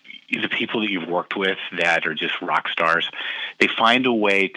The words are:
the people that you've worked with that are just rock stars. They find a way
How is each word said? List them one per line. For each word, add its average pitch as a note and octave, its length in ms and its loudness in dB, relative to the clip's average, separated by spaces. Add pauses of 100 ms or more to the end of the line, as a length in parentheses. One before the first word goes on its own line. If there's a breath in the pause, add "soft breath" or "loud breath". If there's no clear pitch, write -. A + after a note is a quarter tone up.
(300)
the A2+ 180 -2
people A#2 320 -4
that G#2+ 100 -2
you've E2+ 180 -4
worked F2 280 -4
with F#2+ 220 0 (200)
that E2+ 280 2
are D#2+ 80 -2
just D#2 280 -4
rock D#2+ 260 -2
stars. E2 400 2 (500 loud breath)
They - 100 4
find B2 380 4
a B2+ 60 4
way G2 440 2